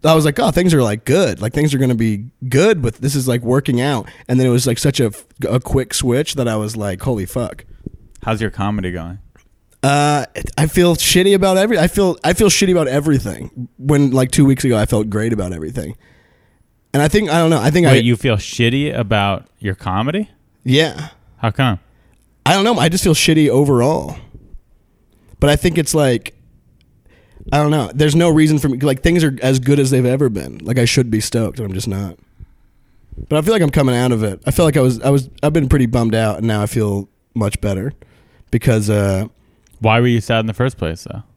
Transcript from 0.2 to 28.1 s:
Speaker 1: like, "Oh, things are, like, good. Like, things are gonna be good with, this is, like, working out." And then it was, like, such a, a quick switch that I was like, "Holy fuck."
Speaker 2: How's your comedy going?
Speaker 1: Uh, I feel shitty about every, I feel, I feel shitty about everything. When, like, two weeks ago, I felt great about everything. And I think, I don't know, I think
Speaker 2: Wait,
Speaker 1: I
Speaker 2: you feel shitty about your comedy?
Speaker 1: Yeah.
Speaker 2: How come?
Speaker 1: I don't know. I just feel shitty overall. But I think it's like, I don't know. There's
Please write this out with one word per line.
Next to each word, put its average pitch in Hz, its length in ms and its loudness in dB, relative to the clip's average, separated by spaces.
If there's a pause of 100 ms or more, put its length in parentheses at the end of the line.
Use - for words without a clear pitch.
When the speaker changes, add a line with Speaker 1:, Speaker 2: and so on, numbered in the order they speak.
Speaker 1:
like, 147 140 -2
"Oh, 143 100 2
things 175 240 2
are, 143 80 4
like, 107 240 -2
good. 143 360 0
Like, 113 120 -4
things 147 220 0
are - 20 -2
gonna 127 160 0
be 110 320 -2 (240)
good 175 340 2
with, 113 160 -4
this 139 140 -4
is, 131 140 -2
like, 120 160 0
working 123 360 0
out." 127 280 -2 (200)
And 127 120 2
then 127 80 2
it 123 40 2
was, 120 140 2
like, 123 140 -2
such 143 200 -2
a, 113 120 0 (360)
a 127 120 0
quick 127 340 -4
switch 131 420 -2
that 127 120 -2
I 110 80 -2
was 107 200 -6
like, 101 280 -6
"Holy 107 240 -4
fuck." - 380 -8 (580)
Speaker 2:
How's 110 180 -4
your 107 80 -4
comedy 101 420 -6
going? 90 280 -12 (640)
Speaker 1:
Uh, 143 420 0 (320)
I 151 80 2
feel 175 300 4
shitty 185 400 2
about 190 220 2
every, 208 200 2
I 165 100 2
feel, 185 360 0
I 170 100 2
feel 202 160 4
shitty 190 220 2
about 165 160 2
everything. 127 800 -2 (100)
When, 139 320 2
like, 131 220 0
two 151 120 4
weeks 135 220 2
ago, 123 140 2
I 107 80 0
felt 107 240 -2
great 107 200 -2
about 92 220 -4
everything. 82 420 -10 (960)
And 143 120 2
I 156 40 4
think, 208 220 2
I 151 80 2
don't 165 140 4
know, 151 100 2
I 123 80 2
think 165 160 2
Speaker 2:
Wait, 131 120 6
Speaker 1:
I - 20 4
Speaker 2:
you 117 160 2
feel 113 220 0
shitty 123 600 -2
about 101 480 -2 (140)
your 95 160 -6
comedy? 131 560 -4 (320)
Speaker 1:
Yeah. 147 460 0 (280)
Speaker 2:
How 110 140 -2
come? 117 260 -2 (720)
Speaker 1:
I 156 60 4
don't 196 100 2
know. 226 160 2
I 165 100 2
just 180 140 -2
feel 170 100 4
shitty 156 360 4
overall. 135 680 2 (1200)
But 147 120 4
I 151 40 4
think 165 220 0
it's 156 160 -2
like, 131 400 0 (1200)
I 143 40 2
don't 147 120 2
know. 147 240 0
There's 147 220 2